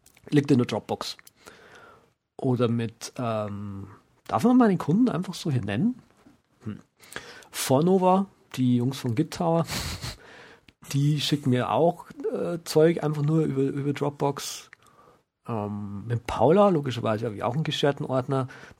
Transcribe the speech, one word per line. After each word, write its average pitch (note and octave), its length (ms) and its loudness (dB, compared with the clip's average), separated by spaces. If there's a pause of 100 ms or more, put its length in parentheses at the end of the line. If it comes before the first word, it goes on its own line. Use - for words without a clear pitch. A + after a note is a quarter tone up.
(300)
liegt D3 200 4
in C#3 60 6
der A#2+ 100 2
Dropbox." - 520 -6 (1200)
Oder B2 300 0
mit, A2+ 500 -4
ähm, G#2 720 -6 (400)
darf A2+ 160 0
man B3 120 6
meine A3 200 6
Kunden G#3+ 320 2
einfach F#3 260 -4
so - 180 -6
hier A#2+ 100 0
nennen? B2 400 -2 (640)
Hm. G#2+ 160 -10 (720)
Fornova, F#3 760 2 (300)
die B2 200 2
Jungs B2 220 0
von A#2+ 160 -2
Git D#3+ 200 -2
Tower, E3 320 0 (600)
<laughs> - 640 -20
die C#3+ 280 2
schicken C#3+ 300 0
mir B2 200 2
auch, D#3 360 2 (280)
äh, F3 300 -4
Zeug E3 380 4
einfach D3+ 200 -2
nur D#3 220 2
über, C3+ 180 0
über C#3 300 -2
Dropbox. C#3+ 800 -4 (800)
Ähm, G#2 580 -6
mit A#2 200 -6
Paula, F#3 440 4
logischerweise, A#2 560 -2
habe G#2+ 100 -6
ich G2 60 -10
auch A#2 120 -2
einen D#3 100 -2
gescherten D3 400 -2
Ordner. C3 440 -2 (320)